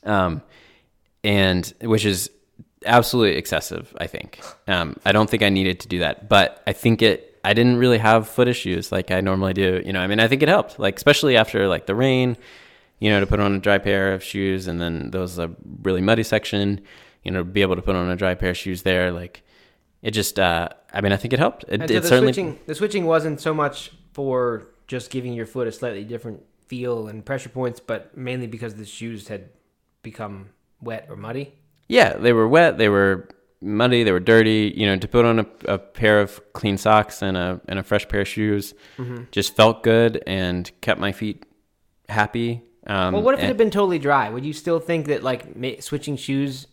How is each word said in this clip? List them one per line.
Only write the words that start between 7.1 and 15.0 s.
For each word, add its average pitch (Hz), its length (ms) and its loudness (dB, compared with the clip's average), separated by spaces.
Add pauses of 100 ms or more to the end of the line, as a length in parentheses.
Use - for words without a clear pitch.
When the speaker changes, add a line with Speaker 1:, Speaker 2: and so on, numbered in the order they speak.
Speaker 1:
I 101 100 2
didn't 120 240 4
really 123 200 4
have 110 300 4
foot 123 200 2
issues 92 440 -4
like 95 200 -4
I 92 100 0
normally 95 320 0
do. 92 320 0
You 95 80 -6
know, 92 80 -2
I 92 60 -2
mean, 104 120 0
I 113 80 4
think 135 160 2
it 147 60 2
helped, - 300 0
like, 98 180 -2
especially 143 400 4
after, 107 300 2
like, 87 200 0
the 98 80 0
rain, 127 420 0 (600)
you 107 100 2
know, 104 100 4
to 98 80 0
put 104 120 0
on 101 140 2
a 98 60 -2
dry 101 180 2
pair 98 360 0
of 95 100 -6
shoes 95 440 -4
and 85 140 -6
then 82 300 -6